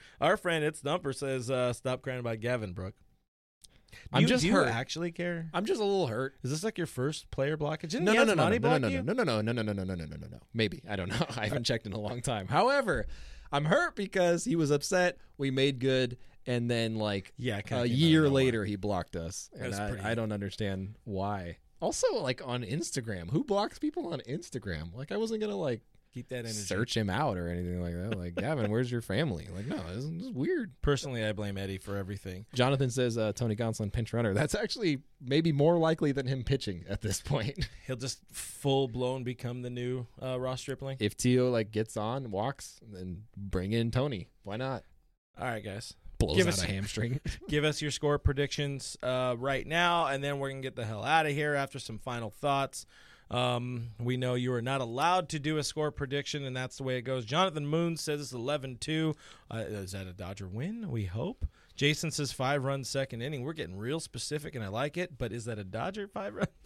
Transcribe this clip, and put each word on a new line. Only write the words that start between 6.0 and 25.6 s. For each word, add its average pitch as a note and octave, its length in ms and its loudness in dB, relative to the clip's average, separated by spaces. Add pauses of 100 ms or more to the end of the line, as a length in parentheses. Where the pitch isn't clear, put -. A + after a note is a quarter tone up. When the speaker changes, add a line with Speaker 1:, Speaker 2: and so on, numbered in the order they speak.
Speaker 2:
hurt. B2 360 -2
Speaker 1:
Is B2+ 80 -2
this, D#3 140 -2
like, A3 140 -2
your E3+ 80 0
first C#3 440 -4
player C#3+ 260 0
blockage? D3+ 340 -4
Didn't E3 140 0
Speaker 2:
No, G#3 80 8
no, A#3 120 8
no, A3 100 6
no, D#3 100 6
Speaker 1:
Yasmani - 60 6
Speaker 2:
no, - 0 -
no, A#3 100 4
Speaker 1:
block - 220 6
Speaker 2:
no, A#2 60 4
Speaker 1:
you? C3 140 0
Speaker 2:
no, D#3 100 0
no, B3+ 120 2
no, A#2 160 2
no, G#2+ 120 2
no, A#2+ 100 0
no, G#2+ 100 0 (120)
no, F#2 100 -2
no, E2+ 100 -6
no, D2+ 260 -10
no. - 80 -14 (160)
Maybe. G#2+ 340 2
I G#2 80 -4
don't F#2 120 -2
know. A#2 180 0
<laughs> A2+ 100 -8
I A2 100 -4
haven't C#3 160 0
Speaker 1:
Uh, - 20 -2
Speaker 2:
checked A#2 220 0
in G2+ 60 -6
a G#2+ 80 -6
long A2+ 200 -6
time. G#2 280 -2
However, G3+ 580 2 (460)
I'm C#3+ 120 2
hurt C#4+ 320 2
because F3 480 2
he E3 120 2
was D#3 140 4
upset. F3+ 480 2 (180)
We C#3 140 0
made C3+ 300 2
good. C3 380 2 (280)
And A#2+ 240 2
then, A2+ 260 2
like, G#2 400 -2
Speaker 1:
Yeah, A#2+ 220 -2
I G#2 40 -4
kinda B2+ 220 0
Speaker 2:
a - 40 4
Speaker 1:
came A#2 40 2
out - 40 2
of C3+ 40 6 (100)
Speaker 2:
year D#3 120 10
Speaker 1:
nowhere. C#3+ 100 8
Speaker 2:
later, C3 320 4
he G2+ 120 -2
blocked F#2+ 400 -2
us. E2 360 -8
Speaker 1:
That - 80 -18
Speaker 2:
And B2+ 80 -4
Speaker 1:
was G2+ 100 -4
Speaker 2:
I, G#2 120 -2
Speaker 1:
pretty G2 140 -6
Speaker 2:
I A2+ 100 0
don't A2+ 180 0
understand G2 640 -4 (100)
why. F#2+ 540 -4 (220)
Also, C4 260 0 (100)
like, C3 300 -2
on B2 160 -2
Instagram. A2 680 -4
Who D#3+ 140 2
blocks G3+ 340 0
people D#4 340 -4
on C3 160 -4
Instagram? G2 680 -6
Like, C3 180 -8
I G#3 60 -2
wasn't A3 220 -2
gonna, G#3 160 -2
like, C3+ 260 -2 (320)